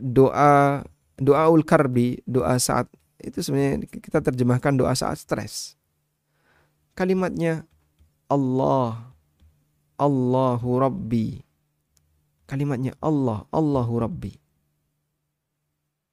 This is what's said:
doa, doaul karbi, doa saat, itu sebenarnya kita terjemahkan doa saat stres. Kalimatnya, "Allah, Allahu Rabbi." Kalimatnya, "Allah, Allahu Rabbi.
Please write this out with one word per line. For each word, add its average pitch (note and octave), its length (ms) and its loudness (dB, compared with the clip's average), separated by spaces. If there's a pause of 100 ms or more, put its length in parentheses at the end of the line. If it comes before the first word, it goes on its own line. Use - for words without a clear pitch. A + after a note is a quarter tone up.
doa, C#3 800 4 (320)
doaul D#3 480 4
karbi, B2+ 640 2
doa B2 320 0
saat, B2+ 320 -2 (320)
itu - 160 -10
sebenarnya C#3 480 -2
kita - 320 -6
terjemahkan B2+ 560 0
doa B2+ 240 2
saat - 160 -4
stres. - 640 -10 (1200)
Kalimatnya, F3 640 -2 (640)
"Allah, C3 880 -2 (800)
Allahu B2+ 880 0
Rabbi." A#2 560 -2 (1120)
Kalimatnya, C3+ 480 -4
"Allah, C3 560 -2
Allahu B2+ 480 0
Rabbi. - 320 -8 (1800)